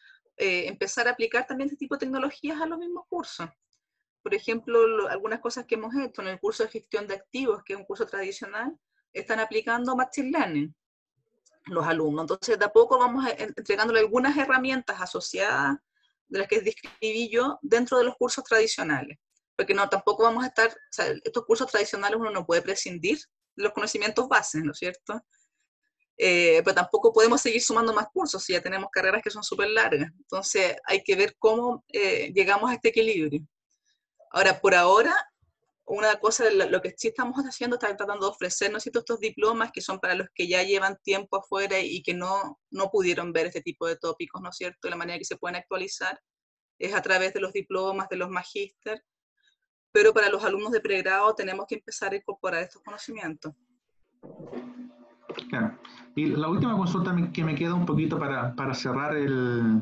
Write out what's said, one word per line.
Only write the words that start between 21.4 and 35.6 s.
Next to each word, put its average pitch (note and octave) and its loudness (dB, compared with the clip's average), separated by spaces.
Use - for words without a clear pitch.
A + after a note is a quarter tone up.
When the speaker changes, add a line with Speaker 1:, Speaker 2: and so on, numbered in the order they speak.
Speaker 1:
cursos A#3 2
tradicionales G#3 -2
uno A3 -4
no F#3 -4
puede E3+ 2
prescindir F#3+ -4
de G3 -2
los G#3 0
conocimientos G#3+ -2
bases, F3+ 2
¿no D3 -4
es - -14
cierto? F3+ -8
Eh, F3 6
pero F#3+ 4
tampoco G#3+ 4
podemos A#3 6
seguir A#3 0
sumando A3+ 2
más G#3+ 0
cursos D4+ -4
si - -4
ya F3 0
tenemos F#3+ -6
carreras F#3+ 0
que G#3+ -6
son G#3+ -10
súper G3+ -2
largas. F#3+ 0
Entonces, F#3+ -2
hay G3 0
que F#3+ 0
ver G3+ 2
cómo, A#3 2
eh, - -2
llegamos G3+ 4
a B3 0
este A#3 2
equilibrio. D#3+ 0
Ahora, F#3+ 4
por F#3+ 6
ahora, F#3+ 8